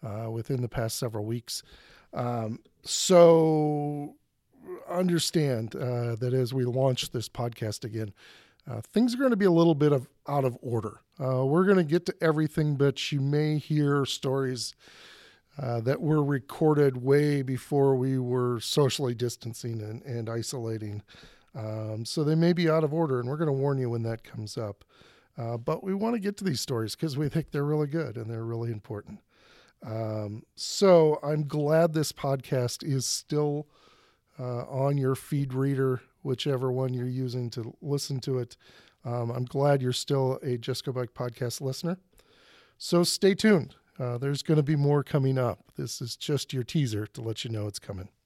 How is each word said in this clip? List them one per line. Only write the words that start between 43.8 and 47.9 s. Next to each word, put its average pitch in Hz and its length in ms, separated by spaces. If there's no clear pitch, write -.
Uh, 123 200
there's 139 240
gonna 156 200
be 151 140
more 143 260
coming 135 340
up. 123 380
This - 260
is 120 160
just - 360
your 127 100
teaser 113 460
to - 120
let 113 240
you 117 60
know 107 160
it's 104 140
coming. 98 280